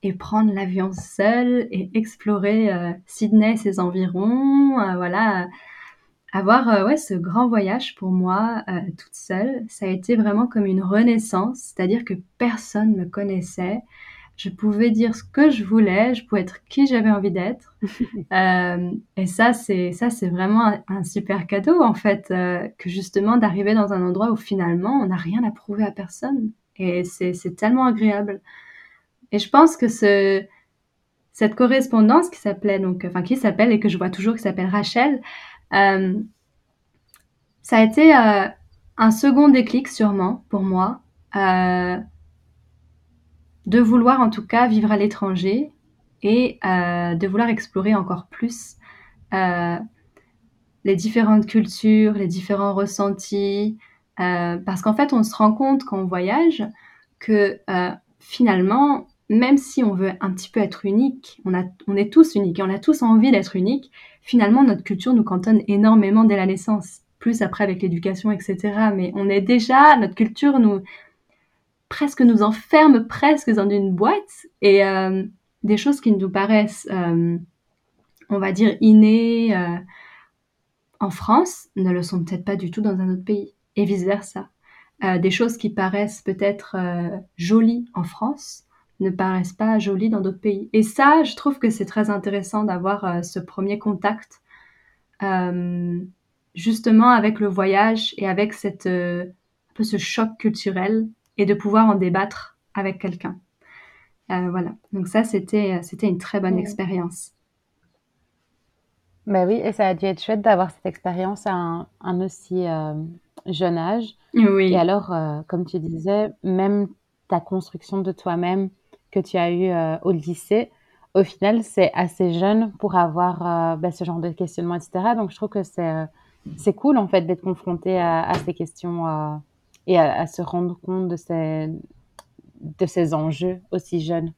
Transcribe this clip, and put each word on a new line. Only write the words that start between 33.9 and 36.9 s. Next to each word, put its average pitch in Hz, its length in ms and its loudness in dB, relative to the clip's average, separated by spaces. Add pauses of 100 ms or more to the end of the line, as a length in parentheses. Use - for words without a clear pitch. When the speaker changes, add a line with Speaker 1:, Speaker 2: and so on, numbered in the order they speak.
Speaker 1:
vois 180 140 -2
toujours, 196 240 -4
qui 226 80 -10
s'appelle 185 260 -4
Rachel, 240 540 0 (500)
euh, 190 420 2 (1500)